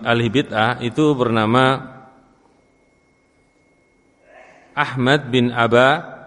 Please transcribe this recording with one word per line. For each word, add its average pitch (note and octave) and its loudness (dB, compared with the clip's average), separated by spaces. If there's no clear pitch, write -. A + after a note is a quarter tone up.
ahli A#2 0
bid'ah A#2+ -2
itu D3 0
bernama B2 0
Ahmad C3+ -2
bin A#2+ 0
Aba A#2+ 0